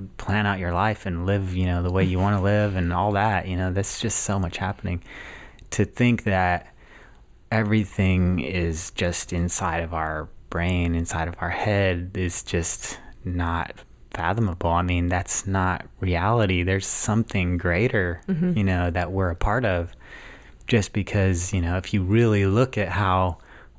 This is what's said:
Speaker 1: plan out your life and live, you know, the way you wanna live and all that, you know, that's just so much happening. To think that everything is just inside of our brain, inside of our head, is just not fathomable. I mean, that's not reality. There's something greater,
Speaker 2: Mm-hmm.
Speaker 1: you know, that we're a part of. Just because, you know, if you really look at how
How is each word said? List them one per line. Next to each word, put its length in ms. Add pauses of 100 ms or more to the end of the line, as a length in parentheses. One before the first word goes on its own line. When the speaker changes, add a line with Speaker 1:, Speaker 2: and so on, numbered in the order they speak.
(180)
Speaker 1:
plan 280
out 120
your 140
life 340
and 180
live, 300
you 100
know, 180
the 100
way 120
you 140
wanna 240
live 340
and 160
all 200
that, 360
you 80
know, 160
that's 280
just 200
so 180
much 200
happening. 440 (680)
To 160
think 380
that 420 (840)
everything 880
is 520
just 400
inside 500
of 120
our 340 (220)
brain, 440
inside 340
of 120
our 100
head, 640
is 280
just 560 (260)
not 500 (380)
fathomable. 580
I 120
mean, 260
that's 380
not 400 (140)
reality. 600
There's 240
something 720
greater, 680
Speaker 2:
Mm-hmm. 280
Speaker 1:
you 80
know, 260
that 220
we're 180
a 60
part 280
of. 280 (760)
Just 260
because, 600
you 80
know, 160
if 180
you 80
really 440
look 300
at 140
how 480 (400)